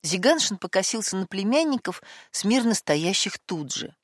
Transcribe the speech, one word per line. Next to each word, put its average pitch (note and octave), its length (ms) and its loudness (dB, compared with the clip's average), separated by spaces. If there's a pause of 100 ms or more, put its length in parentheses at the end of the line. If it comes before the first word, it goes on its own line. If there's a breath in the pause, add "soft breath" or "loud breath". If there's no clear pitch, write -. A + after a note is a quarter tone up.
Зиганшин G3 540 2
покосился F#3+ 580 -2
на F#3+ 120 -2
племянников, A#3+ 760 0 (280 loud breath)
смирно A3+ 420 2
стоящих E3+ 680 0
тут D3+ 300 -6
же. - 340 -8